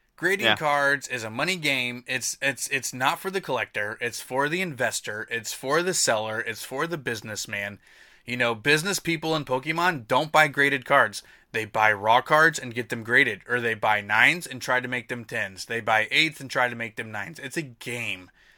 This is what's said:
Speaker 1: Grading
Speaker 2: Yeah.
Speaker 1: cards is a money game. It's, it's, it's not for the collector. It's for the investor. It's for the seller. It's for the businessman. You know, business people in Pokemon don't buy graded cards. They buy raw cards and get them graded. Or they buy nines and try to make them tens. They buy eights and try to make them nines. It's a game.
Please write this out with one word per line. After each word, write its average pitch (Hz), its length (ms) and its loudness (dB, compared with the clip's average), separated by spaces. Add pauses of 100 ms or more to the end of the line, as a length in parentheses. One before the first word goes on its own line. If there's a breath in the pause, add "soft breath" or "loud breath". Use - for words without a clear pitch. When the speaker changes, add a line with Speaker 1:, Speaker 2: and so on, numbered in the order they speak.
(160)
Speaker 1:
Grading 190 300 0
Speaker 2:
Yeah. 107 100 8
Speaker 1:
cards 143 520 2
is 123 160 -6
a 107 60 -6
money 156 260 -2
game. 127 500 -2
It's, 127 340 -4
it's, 135 280 -2
it's 135 260 -4
not 135 260 0
for 190 100 -6
the 190 120 -4
collector. 110 580 -4
It's 120 200 -6
for 139 280 -2
the 175 140 -2
investor. 117 680 -4
It's 117 220 -4
for 151 300 0
the 180 100 0
seller. 110 480 0
It's 113 240 -8
for 143 220 -4
the 170 100 -6
businessman. 107 800 -6 (460 soft breath)
You 120 120 -6
know, 120 200 2
business 156 420 2
people 160 380 -2
in 147 80 -4
Pokemon 151 640 -2
don't 143 240 2
buy 156 160 6
graded 139 360 0
cards. 123 380 4 (300 soft breath)
They 110 140 -2
buy 107 260 4
raw 110 300 4
cards 156 360 4
and 123 160 -10
get 120 140 -6
them 117 160 -6
graded. 120 420 2
Or 120 140 0
they 117 140 0
buy 107 260 2
nines 120 460 4
and 131 140 -12
try 127 200 0
to 123 80 -4
make 123 200 -6
them 120 160 -8
tens. 98 420 -8
They 117 140 -4
buy 110 300 2
eights 151 300 0
and 135 100 -12
try 127 180 2
to 120 60 -8
make 117 220 -8
them 110 160 -10
nines. 104 260 -10
It's 139 200 -10
a 165 40 -4
game. 117 680 -10 (280 soft breath)